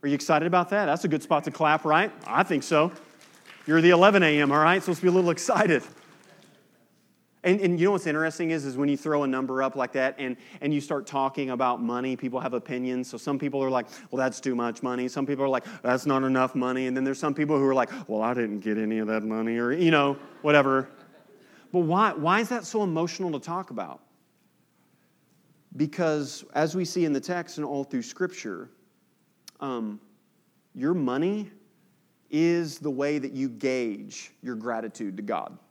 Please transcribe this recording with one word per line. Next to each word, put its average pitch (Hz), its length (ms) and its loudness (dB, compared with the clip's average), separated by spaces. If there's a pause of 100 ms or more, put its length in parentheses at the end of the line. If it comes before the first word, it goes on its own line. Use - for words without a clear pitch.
Are 147 60 -4
you 139 60 2
excited 151 320 2
about 175 240 2
that? 202 160 0
That's 151 180 0
a 190 40 0
good 151 160 0
spot 147 220 0
to 151 60 -4
clap, 156 320 2
right? 160 280 4 (140)
I 139 180 2
think 175 200 0
so. 165 280 2 (720)
You're 160 160 4
the 170 80 8
eleven 185 340 8
A 151 160 4
M, 139 120 4
all 147 80 4
right? 175 220 4
Supposed 175 180 -2
to 180 60 -2
be 180 40 6
a - 20 4
little 175 200 4
excited. 180 520 2 (1600)
And, 190 180 4
and 180 180 2
you 170 60 4
know 202 60 4
what's 180 160 0
interesting 160 440 -2
is, 151 140 -2
is 131 100 -6
when 143 140 0
you 143 80 2
throw 147 260 0
a 139 40 0
number 131 360 -2
up 135 120 -2
like 127 180 -4
that 131 240 0
and, 127 180 -6 (240)
and 143 140 -2
you 143 80 0
start 143 260 -6
talking 135 440 -2
about 123 300 0
money, 123 360 -2
people 127 240 -6
have 127 120 -6
opinions. 127 560 -4
So 120 80 -12
some 139 220 -4
people 139 240 -2
are 131 60 0
like, 127 180 0 (240)
"Well, 127 60 -4
that's 131 240 -2
too 131 120 -2
much 120 300 -4
money." 123 240 -2
Some 139 180 -4
people 139 200 -2
are 135 40 0
like, 127 160 -2 (160)
"That's 127 240 0
not 135 180 2
enough 131 320 2
money." 127 320 -2
And 127 100 -2
then 131 60 -2
there's 135 160 -2
some 151 140 -2
people 147 240 0
who 139 80 2
are 135 100 4
like, 123 140 2 (180)
"Well, 107 140 -2
I 117 120 0
didn't 110 260 -2
get 107 180 -2
any 110 220 -2
of 107 80 -2
that 110 160 -2
money," 110 340 -2
or, 120 140 0
you 165 200 4
know, 139 260 4 (240)
whatever. 135 480 4 (840)
But 180 80 2
why, 180 340 2
why 170 280 2
is 220 80 -4
that 233 160 -4
so 214 180 -2
emotional 170 480 -2
to 139 80 -4
talk 175 300 -8
about? 131 320 -10 (1700)
Because 151 680 -2 (120)
as 156 200 0
we 185 80 -2
see 170 220 -2
in 151 80 0
the 135 80 -2
text 175 380 -8
and 147 60 -4
all 139 180 -6
through 135 180 -4
Scripture, 117 680 -8 (880)
um, 113 420 -6 (720)
your 143 220 0
money 175 560 -2 (800)
is 165 500 0
the 151 120 -4
way 143 280 0
that 135 120 -6
you 135 160 -4
gauge 113 840 -4 (100)
your 123 140 -8
gratitude 110 600 -6
to 107 60 -10
God. 85 340 -6 (140)